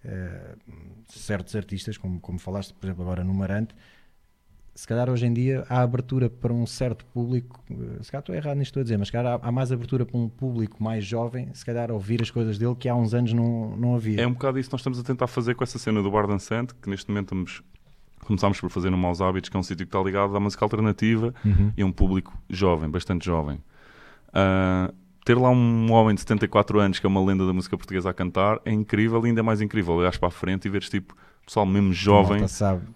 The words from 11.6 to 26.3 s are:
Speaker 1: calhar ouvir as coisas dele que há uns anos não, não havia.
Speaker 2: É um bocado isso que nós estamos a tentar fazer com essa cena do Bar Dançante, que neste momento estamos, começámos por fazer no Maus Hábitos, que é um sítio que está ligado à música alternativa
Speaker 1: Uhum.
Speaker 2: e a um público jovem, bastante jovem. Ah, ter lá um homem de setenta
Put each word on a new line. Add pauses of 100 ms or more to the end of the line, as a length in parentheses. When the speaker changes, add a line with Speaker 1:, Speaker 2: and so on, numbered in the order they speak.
Speaker 1:
calhar
ouvir
as
coisas
dele
que
há
uns
anos
não,
não
havia.
Speaker 2:
É
um
bocado
isso
que
nós
estamos
a
tentar
fazer
com
essa
cena
do
Bar
Dançante,
que
neste
momento
estamos, (600)
começámos
por
fazer
no
Maus
Hábitos,
que
é
um
sítio
que
está
ligado
à
música
alternativa (100)
Speaker 1:
Uhum.
Speaker 2:
e
a
um
público (160)
jovem,
bastante
jovem. (760)
Ah, (320)
ter
lá
um
homem
de
setenta